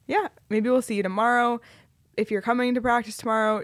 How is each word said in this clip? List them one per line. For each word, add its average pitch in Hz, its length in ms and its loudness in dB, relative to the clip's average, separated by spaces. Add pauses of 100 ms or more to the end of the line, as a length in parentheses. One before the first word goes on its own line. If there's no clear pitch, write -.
Yeah, 370 200 0 (220)
maybe 214 200 0
we'll 254 120 4
see 233 140 -4
you 202 80 0
tomorrow. 240 580 2 (560)
If 214 140 -2
you're 202 100 0
coming 247 340 0
to 247 60 0
practice 240 360 0
tomorrow, 220 460 0